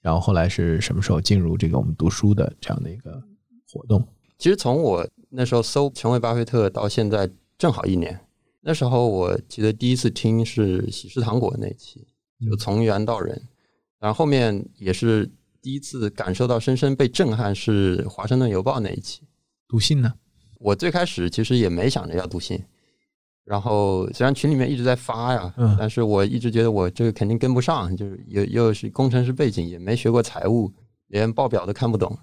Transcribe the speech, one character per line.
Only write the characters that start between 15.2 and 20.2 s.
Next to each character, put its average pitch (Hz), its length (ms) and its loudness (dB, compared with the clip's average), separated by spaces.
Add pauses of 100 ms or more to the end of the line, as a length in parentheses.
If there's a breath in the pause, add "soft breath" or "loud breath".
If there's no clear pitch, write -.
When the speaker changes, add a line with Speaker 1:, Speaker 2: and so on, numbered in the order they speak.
Speaker 2:
第 135 140 -10
一 139 40 -8
次 127 300 -6
感 95 260 -4
受 123 140 0
到 120 100 2
深 127 160 0
深 135 220 0
被 135 100 2
震 123 300 0
撼 104 180 0
是 98 540 0
华 98 180 -10
盛 123 120 2
顿 127 120 2
邮 95 120 0
报 131 180 0
那 101 80 -4
一 - 120 -6
期。 - 200 -14 (480)
Speaker 1:
读 117 100 0
信 139 220 2
呢？ 120 140 0 (440)